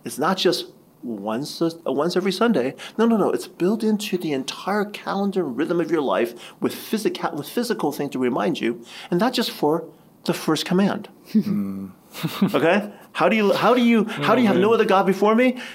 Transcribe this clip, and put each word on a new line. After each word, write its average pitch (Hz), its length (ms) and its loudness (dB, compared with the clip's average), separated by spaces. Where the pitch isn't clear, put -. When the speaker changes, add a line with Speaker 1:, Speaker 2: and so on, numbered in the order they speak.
Speaker 1:
It's 120 140 -10
not 170 180 0
just - 300 0
once 110 580 -6
a, 165 100 0
once 151 240 0
every 190 160 0
Sunday. 185 420 0
No, 220 80 4
no, 233 100 4
no. 165 140 2
It's - 160 -2
built 214 380 -2
into 208 340 0
the 165 140 -4
entire 185 520 -2
calendar 196 600 -2
and 120 100 -6
rhythm 165 240 0
of 156 100 -2
your 165 120 2
life 117 320 0
with - 140 -2
physica-, 180 600 -4
with 147 140 -8
physical 208 440 -2
thing 143 180 -6
to 135 80 -6
remind 127 420 0
you, 117 240 -4
and 175 100 2
not 247 120 2
just 233 180 -2
for 160 380 0
the 170 100 0
first 156 300 0
command. 185 440 0
Speaker 2:
Hmm. 101 600 -2
Speaker 1:
<laughs> - 40 -20
Okay? 170 360 2
How 160 160 2
do 220 80 2
you, 202 160 4
how 190 220 4
do 247 80 4
you, 233 220 6
how 147 300 0
do 254 60 4
you 240 60 4
have 190 100 4
no 190 120 4
Speaker 2:
Oh, - 20 4
man. 233 100 4
Speaker 1:
other 214 60 4
God 190 200 4
before 202 280 4
me? 247 240 4